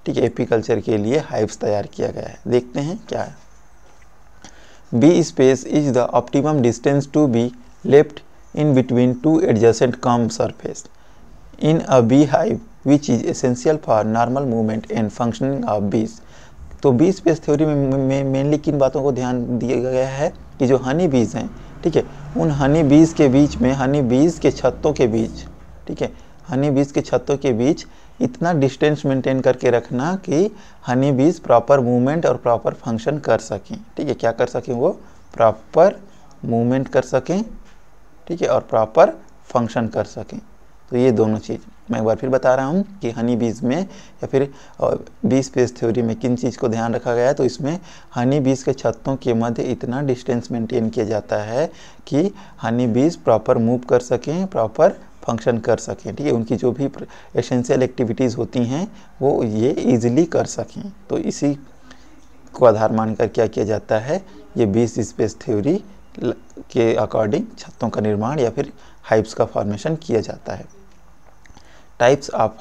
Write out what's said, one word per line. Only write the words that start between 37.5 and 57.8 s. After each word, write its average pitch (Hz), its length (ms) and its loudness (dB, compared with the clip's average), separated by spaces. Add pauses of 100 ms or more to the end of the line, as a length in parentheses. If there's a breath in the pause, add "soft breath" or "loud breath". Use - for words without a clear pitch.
ठीक 175 140 -6
है, 190 60 0
और 123 120 2
proper 117 460 4 (380)
function 117 440 -2
कर 107 160 -4
सकें। - 360 -12 (500)
तो 123 60 -4
ये 127 160 4
दोनों 110 260 2
चीज़ - 220 -10 (300)
मैं 117 80 -2
एक 110 80 -2
बार 110 100 2
फिर 131 140 -6
बता 127 240 2
रहा 135 120 -2
हूँ 190 320 -4
कि 123 120 -4
honey 117 260 -2
bees 113 260 -2
में 139 200 0
या - 440 -12
फिर, 139 260 0 (280 loud breath)
अ, 127 140 0 (320)
बी 131 160 2
स्पेस 123 340 -2
theory 117 260 -2
में 113 140 -2
किन 123 200 -2
चीज़ 120 220 -4
को 131 100 -2
ध्यान 113 260 -2
रखा 120 200 -2
गया 120 120 2
है। 147 80 2
तो 135 100 -2
इसमें 147 360 -4 (360 loud breath)
honey 131 240 2
bees 131 220 0
के 139 100 -2
छत्तों 131 440 -4
के 123 180 -2
मध्य 117 280 -2
इतना 123 400 -4
distance 123 500 -4
maintain 113 380 -2
किया 113 140 -2
जाता 104 320 -4
है 113 360 -4 (340 loud breath)
कि 185 280 0 (280 loud breath)
honey 117 240 0
bees 131 300 2
proper 123 420 2
move 117 200 2
कर 123 220 2
सकें, 143 460 -4
proper 151 440 2 (320 loud breath)
function 117 360 -2
कर 110 180 0
सकें, 104 380 -10
ठीक 139 120 -6
है, 139 60 0
उनकी 117 240 -2
जो 123 160 0
भी 135 160 -4
प्र-, - 180 -12 (300 loud breath)
essential 127 460 0